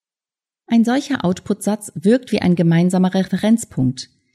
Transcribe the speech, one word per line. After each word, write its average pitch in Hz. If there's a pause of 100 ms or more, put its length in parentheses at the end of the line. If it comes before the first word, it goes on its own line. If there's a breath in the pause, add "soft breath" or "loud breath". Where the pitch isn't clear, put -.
(680)
Ein 233
solcher 254
Output-Satz 202
wirkt 226
wie -
ein 180
gemeinsamer 180
Referenzpunkt. 190 (240)